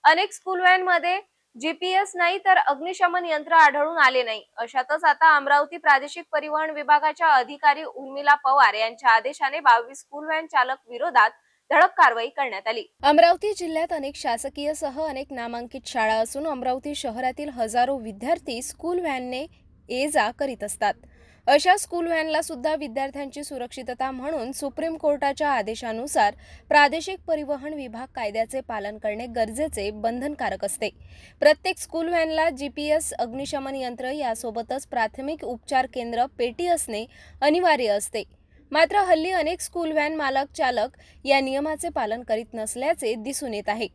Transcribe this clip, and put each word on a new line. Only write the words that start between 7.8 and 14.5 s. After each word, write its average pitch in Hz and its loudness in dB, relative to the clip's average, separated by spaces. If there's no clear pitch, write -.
उर्मिला 277 2
पवार 269 4
यांच्या 226 0
आदेशाने 269 2
बावीस 247 4
स्कूल 294 -14
व्हॅन 320 -2
चालक 262 0
विरोधात 247 2
धडक - 8
कारवाई 240 4
करण्यात 240 -6
आली. 226 -4
अमरावती 339 6
जिल्ह्यात 330 -4
अनेक 285 -6
शासकीयसह 285 -6